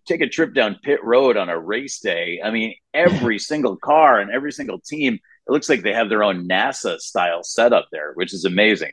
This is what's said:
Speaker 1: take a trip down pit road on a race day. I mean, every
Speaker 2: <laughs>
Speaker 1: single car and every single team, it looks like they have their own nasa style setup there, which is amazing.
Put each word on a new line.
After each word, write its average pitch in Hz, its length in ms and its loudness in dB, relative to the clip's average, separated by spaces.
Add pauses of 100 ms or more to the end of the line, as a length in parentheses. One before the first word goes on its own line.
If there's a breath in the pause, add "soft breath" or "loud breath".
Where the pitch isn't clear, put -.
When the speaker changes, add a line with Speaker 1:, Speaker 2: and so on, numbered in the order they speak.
Speaker 1:
take 165 140 -2
a - 80 0
trip - 240 -2
down 107 300 0
pit 143 200 0
road 120 340 4
on 92 120 0
a 85 80 -2
race 110 440 -6
day. 87 420 -4
I 107 80 -2
mean, 110 240 -4 (180)
every 143 460 2
Speaker 2:
<laughs> - 120 -10
Speaker 1:
single 123 260 -2
car 143 420 4
and 101 100 -4
every 135 220 -6
single 120 280 -10
team, 143 360 -2
it - 360 -10
looks 147 180 0
like 127 120 2
they 101 120 -2
have 113 160 0
their 107 140 2
own 90 240 0
nasa 98 520 -2
style 87 420 -2
setup 113 500 2
there, 76 220 -8
which 85 200 -6
is 90 120 -4
amazing. 98 480 2